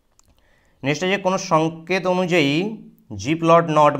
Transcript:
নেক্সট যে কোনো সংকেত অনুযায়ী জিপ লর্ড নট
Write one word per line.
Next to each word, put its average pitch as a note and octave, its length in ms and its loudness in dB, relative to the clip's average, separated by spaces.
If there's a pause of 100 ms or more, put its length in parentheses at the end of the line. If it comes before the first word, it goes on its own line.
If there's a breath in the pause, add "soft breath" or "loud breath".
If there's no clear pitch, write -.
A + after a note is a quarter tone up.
(840)
নেক্সট C#3+ 180 -2 (100)
যে G3+ 60 0
কোনো F#3+ 200 -2 (140)
সংকেত E3 520 0 (120)
অনুযায়ী E3 380 2 (680)
জিপ D#3 180 -2 (100)
লর্ড E3+ 180 4 (120)
নট D3 200 4